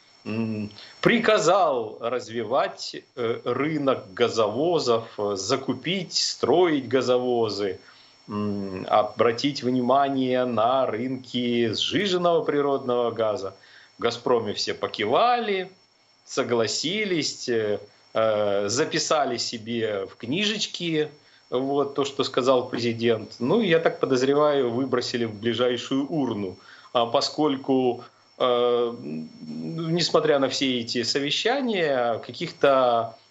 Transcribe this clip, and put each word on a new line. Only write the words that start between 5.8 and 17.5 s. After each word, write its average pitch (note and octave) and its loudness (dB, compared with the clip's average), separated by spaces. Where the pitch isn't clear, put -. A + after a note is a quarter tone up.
строить D3 2
газовозы, A#2 0
м, G2+ -4
обратить A#2 2
внимание B2+ 2
на A#2+ 2
рынки A#2+ -2
сжиженного F3 0
природного B2+ 0
газа. G#2 -2
В - -14
«Газпроме» A#2 0
все F#2+ -4
покивали, F#3+ 0
согласились, C#3 -2
э, G#2+ 0